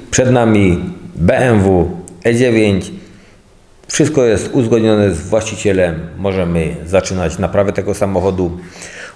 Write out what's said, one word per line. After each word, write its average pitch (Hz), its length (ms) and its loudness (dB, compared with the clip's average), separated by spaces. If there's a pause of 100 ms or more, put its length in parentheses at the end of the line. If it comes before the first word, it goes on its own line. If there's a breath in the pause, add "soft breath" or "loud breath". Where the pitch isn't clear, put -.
(120)
Przed 127 200 2
nami 107 480 4 (360)
B 87 220 2
M 120 220 4
W 90 320 2 (340)
E 120 100 2
dziewięć. 110 560 2 (960 loud breath)
Wszystko 147 360 2
jest 110 300 0
uzgodnione 110 580 2
z 80 100 -4
właścicielem. 95 800 -2 (180)
Możemy 87 580 -2 (100)
zaczynać 90 540 -2
naprawę 98 340 0
tego 101 200 -4
samochodu. 92 640 -2 (580 loud breath)